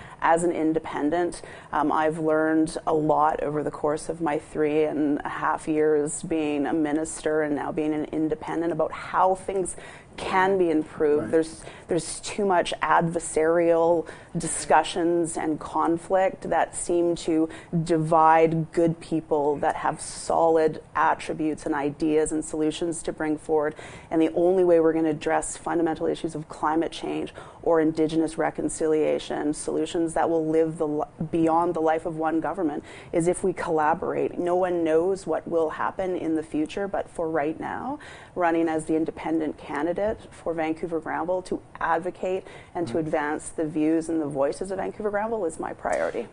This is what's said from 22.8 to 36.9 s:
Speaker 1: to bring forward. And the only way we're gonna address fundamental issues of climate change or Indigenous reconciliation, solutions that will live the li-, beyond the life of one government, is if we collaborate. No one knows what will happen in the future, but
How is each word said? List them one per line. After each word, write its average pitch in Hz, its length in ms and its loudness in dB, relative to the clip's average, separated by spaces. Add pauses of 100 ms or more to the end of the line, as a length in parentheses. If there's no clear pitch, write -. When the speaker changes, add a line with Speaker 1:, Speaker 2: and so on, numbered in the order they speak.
Speaker 1:
to 175 100 -4
bring 151 240 -2
forward. 151 360 0 (380)
And 165 100 4
the 160 120 4
only 180 320 4
way 170 160 8
we're 160 120 6
gonna 160 160 2
address 156 480 -2
fundamental 165 500 -2
issues 156 280 -4
of 151 140 -10
climate 160 420 -2
change 151 420 -6 (300)
or 165 160 4
Indigenous 160 580 2
reconciliation, 151 1160 0
solutions 160 600 -2
that 160 160 0
will 165 180 0
live 160 300 2
the 165 100 0
li-, 151 180 -2 (260)
beyond 165 420 2
the 170 80 -4
life 160 240 2
of 165 120 -6
one 160 240 0
government, 156 420 -2 (300)
is 170 140 0
if 180 160 2
we 185 100 2
collaborate. 151 840 0
No 175 180 0
one 180 280 0
knows 165 440 2
what 156 200 -2
will 165 220 0
happen 180 480 -4
in 160 180 -2
the 156 80 -2
future, 156 440 -4
but 151 220 -4